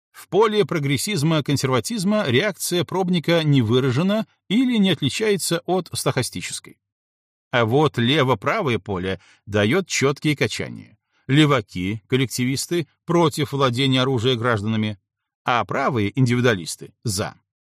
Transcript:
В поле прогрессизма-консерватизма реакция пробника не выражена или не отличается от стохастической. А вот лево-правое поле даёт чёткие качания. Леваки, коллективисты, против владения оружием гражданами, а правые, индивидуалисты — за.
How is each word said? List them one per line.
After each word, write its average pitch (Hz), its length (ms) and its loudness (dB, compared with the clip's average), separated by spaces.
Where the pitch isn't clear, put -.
В - 180 -20
поле 208 360 2
прогрессизма-консерватизма 160 1600 0
реакция 170 580 0
пробника 170 600 0
не 143 180 4
выражена 135 640 0
или 247 300 2
не 190 120 4
отличается 175 760 0
от 180 280 -2
стохастической. - 840 -6
А 120 140 2
вот 135 340 2
лево-правое 131 800 0
поле 92 400 -6
даёт 107 420 0
чёткие 143 480 -2
качания. 62 640 -6
Леваки, 123 800 2
коллективисты, 131 800 -2
против 165 460 2
владения 131 500 2
оружием 127 380 0
гражданами, 107 580 -2
а 120 220 0
правые, 120 520 -2
индивидуалисты — 120 760 0
за. 95 320 -6